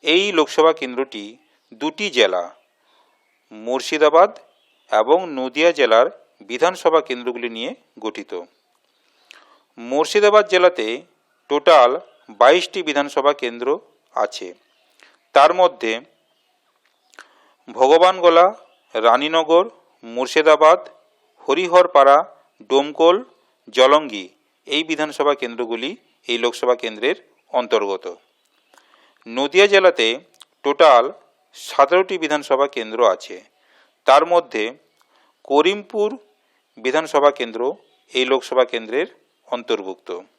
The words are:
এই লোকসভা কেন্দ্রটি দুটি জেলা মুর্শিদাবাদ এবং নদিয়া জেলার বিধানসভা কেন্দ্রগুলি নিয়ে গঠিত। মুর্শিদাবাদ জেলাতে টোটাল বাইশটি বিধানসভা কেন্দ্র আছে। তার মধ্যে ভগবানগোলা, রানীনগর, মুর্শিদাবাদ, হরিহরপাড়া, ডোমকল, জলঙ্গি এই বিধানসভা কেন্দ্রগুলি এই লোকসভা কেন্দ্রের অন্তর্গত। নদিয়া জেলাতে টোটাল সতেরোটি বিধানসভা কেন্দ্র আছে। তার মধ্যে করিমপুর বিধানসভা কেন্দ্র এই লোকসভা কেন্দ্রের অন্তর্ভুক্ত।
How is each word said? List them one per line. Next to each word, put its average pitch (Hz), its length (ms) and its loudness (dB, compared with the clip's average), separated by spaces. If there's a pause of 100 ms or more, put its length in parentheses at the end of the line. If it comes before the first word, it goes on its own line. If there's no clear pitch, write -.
(140)
এই 185 100 2 (140)
লোকসভা 160 420 0
কেন্দ্রটি 127 440 -8 (580)
দুটি 151 260 -8 (100)
জেলা 92 260 0 (1080)
মুর্শিদাবাদ 147 800 0 (600)
এবং 113 260 2 (220)
নদিয়া 135 400 0
জেলার 120 280 4 (420)
বিধানসভা 160 580 0
কেন্দ্রগুলি 120 500 -8
নিয়ে 127 140 -10 (320)
গঠিত। 107 280 -10 (1500)
মুর্শিদাবাদ 202 760 0
জেলাতে 180 320 2 (640)
টোটাল 143 420 4 (500)
বাইশটি 160 380 2 (100)
বিধানসভা 143 520 -2
কেন্দ্র 120 260 -8 (480)
আছে। 101 320 -6 (880)
তার 147 240 4
মধ্যে 175 320 0 (1900)
ভগবানগোলা, 170 680 4 (500)
রানীনগর, 156 720 0 (380)
মুর্শিদাবাদ, 151 760 2 (640)
হরিহরপাড়া, 165 760 2 (540)
ডোমকল, 151 440 2 (600)
জলঙ্গি 131 480 2 (420)
এই 151 220 -4
বিধানসভা 147 520 -4
কেন্দ্রগুলি 117 480 -8 (380)
এই 117 160 -4
লোকসভা 123 380 -2
কেন্দ্রের 113 360 -6 (420)
অন্তর্গত। 104 460 -4 (1200)
নদিয়া 139 460 0
জেলাতে 180 340 2 (560)
টোটাল 139 400 4 (520)
সতেরোটি 180 680 0
বিধানসভা 143 520 -2
কেন্দ্র 113 240 -10 (140)
আছে। 90 220 -12 (720)
তার 139 240 4
মধ্যে 170 320 -2 (800)
করিমপুর 202 640 -2 (680)
বিধানসভা 143 640 0
কেন্দ্র 117 220 -8 (520)
এই 127 180 -2
লোকসভা 127 400 -2
কেন্দ্রের 117 360 -6 (400)
অন্তর্ভুক্ত। 104 600 -8 (300)